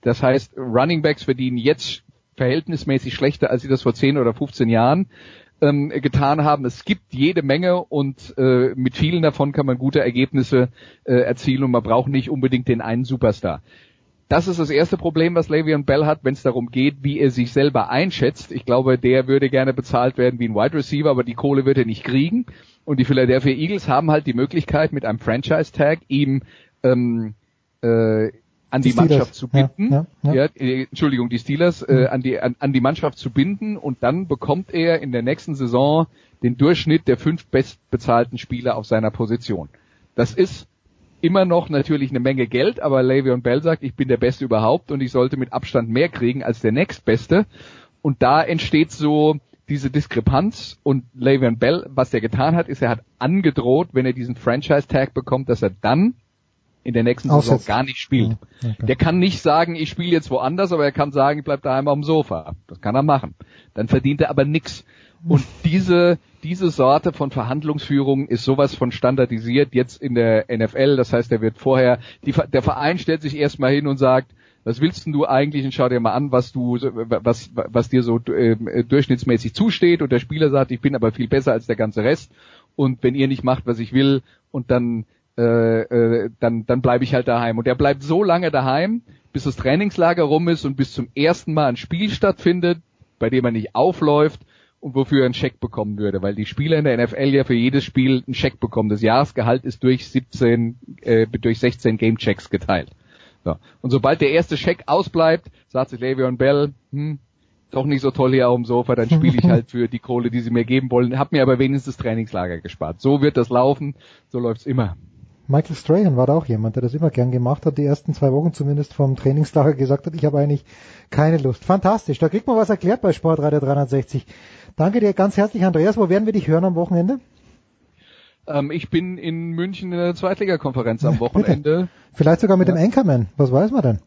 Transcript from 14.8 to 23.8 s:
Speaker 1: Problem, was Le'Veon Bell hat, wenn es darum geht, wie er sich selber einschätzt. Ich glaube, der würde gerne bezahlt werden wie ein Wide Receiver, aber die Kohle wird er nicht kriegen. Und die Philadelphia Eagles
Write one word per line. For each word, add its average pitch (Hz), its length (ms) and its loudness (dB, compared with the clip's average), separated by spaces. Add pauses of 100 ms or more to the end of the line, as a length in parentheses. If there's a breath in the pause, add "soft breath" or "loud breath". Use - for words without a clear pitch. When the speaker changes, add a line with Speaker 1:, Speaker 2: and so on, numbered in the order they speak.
Speaker 1:
Problem, 165 380 0
was 165 140 0
Le'Veon 151 360 0
Bell 147 200 2
hat, 156 180 0
wenn 131 100 0
es 139 100 -10
darum 120 260 -2
geht, 135 320 0
wie 143 160 -4
er 135 140 4
sich 120 220 -2
selber 139 360 2
einschätzt. 143 640 -2
Ich - 140 -8
glaube, 127 320 2
der 127 300 2
würde 135 220 2
gerne 131 240 0
bezahlt 127 440 0
werden 123 200 2
wie 117 120 -2
ein 110 40 -6
Wide 113 220 0
Receiver, 147 340 -2
aber 127 140 0
die 120 100 -6
Kohle 139 320 0
wird 135 120 2
er 123 80 2
nicht 110 180 -6
kriegen. 165 420 0 (380 loud breath)
Und 143 160 -2
die 131 60 4
Philadelphia 131 480 2
Eagles 165 340 -4